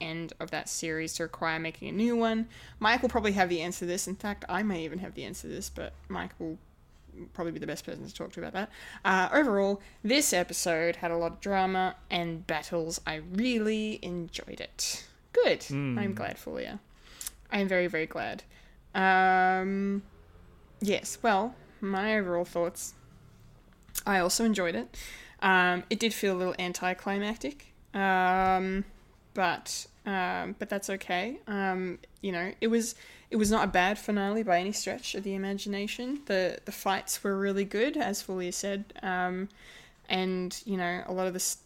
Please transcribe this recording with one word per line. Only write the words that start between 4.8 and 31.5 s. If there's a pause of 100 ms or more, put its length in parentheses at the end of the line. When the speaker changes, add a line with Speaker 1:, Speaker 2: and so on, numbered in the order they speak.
Speaker 1:
even
have
the
answer
to
this,
but (160)
Mike
will (760)
probably
be
the
best
person
to
talk
to
about
that. (340)
Uh,
overall, (220)
this
episode
had
a
lot
of
drama (160)
and
battles.
I
really
enjoyed
it. (280)
Good.
Speaker 2:
Hmm.
Speaker 1:
I'm
glad
for
you. (720)
I
am
very,
very
glad. (500)
Um, (800)
yes,
well, (240)
my
overall
thoughts. (1120)
I
also
enjoyed
it. (460)
Um,
it
did
feel
a
little
anticlimactic, (200)
um, (500)
but, (180)
um,
but
that's
okay. (100)
Um, (240)